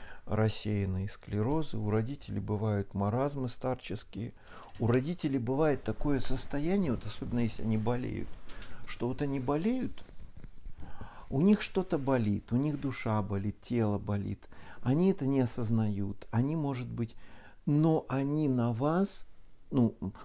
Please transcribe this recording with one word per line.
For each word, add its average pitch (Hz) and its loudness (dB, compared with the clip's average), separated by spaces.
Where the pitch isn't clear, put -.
рассеянные 101 0
склерозы, 123 -2
у 107 -2
родителей 110 -2
бывают 104 0
маразмы 127 0
старческие, 123 -6
у 113 2
родителей 135 2
бывает 135 2
такое 135 2
состояние, 151 2
вот - -2
особенно 113 -2
если 113 0
они 113 2
болеют, 120 0
что - -2
вот 131 -2
они 139 0
болеют, 175 0
у 135 2
них 202 6
что-то 180 -2
болит, 120 2
у - 2
них 143 0
душа 117 0
болит, 101 -2
тело 107 2
болит, 101 -4
они 165 4
это 147 0
не 135 4
осознают, 107 0
они, 131 2
может 139 -2
быть, 117 -6
но 156 4
они 143 0
на 123 4
вас 151 0
ну, 117 6
м, 95 -4